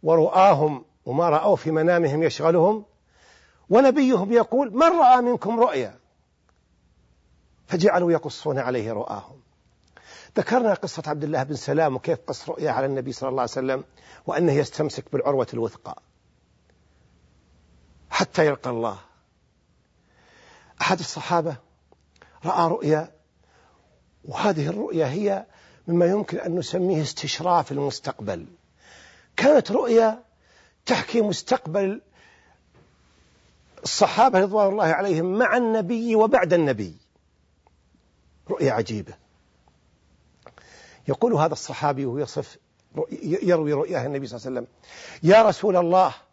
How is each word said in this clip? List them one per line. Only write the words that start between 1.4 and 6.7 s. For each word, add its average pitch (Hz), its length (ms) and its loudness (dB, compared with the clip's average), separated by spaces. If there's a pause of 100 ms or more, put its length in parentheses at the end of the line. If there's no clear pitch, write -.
في - 140 -6
منامهم 160 520 2
يشغلهم، 170 600 2 (880)
ونبيهم 254 640 4
يقول: 233 420 2
"من 254 80 2
رأى 302 380 6
منكم 233 400 -2
رؤيا؟" 143 380 0 (1700)